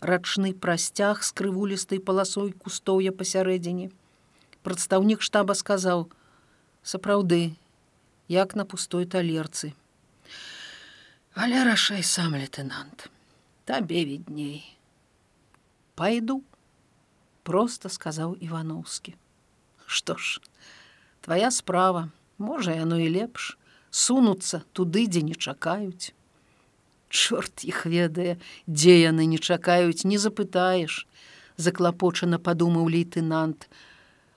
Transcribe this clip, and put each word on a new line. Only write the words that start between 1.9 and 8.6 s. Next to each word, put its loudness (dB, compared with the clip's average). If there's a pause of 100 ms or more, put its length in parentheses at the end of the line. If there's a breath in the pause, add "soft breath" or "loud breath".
паласой -2
кустоўя 0
пасярэдзіне, -2 (720 soft breath)
прадстаўнік 2
штаба 2
сказаў: 0 (800 soft breath)
"Сапраўды, 2 (720)
як 2
на -4